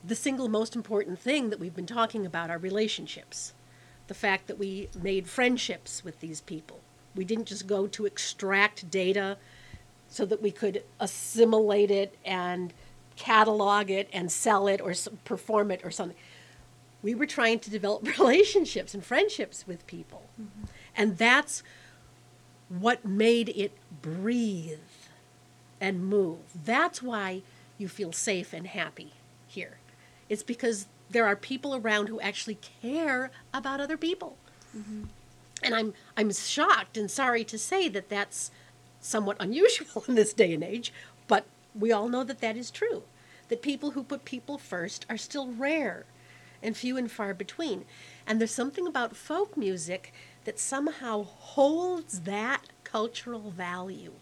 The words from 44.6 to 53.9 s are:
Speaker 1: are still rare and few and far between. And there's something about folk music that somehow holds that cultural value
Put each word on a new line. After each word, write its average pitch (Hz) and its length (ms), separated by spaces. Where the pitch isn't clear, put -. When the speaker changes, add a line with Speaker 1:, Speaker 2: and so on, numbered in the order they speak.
Speaker 1:
are 226 80
still 269 360
rare 269 520
and 220 140
few 254 220
and 240 120
far 202 220
between. 202 520
And 220 140
there's 226 140
something 277 320
about 247 300
folk 370 400
music 185 560
that - 140
somehow 269 640
holds 320 960
that 208 440
cultural 226 640
value 180 720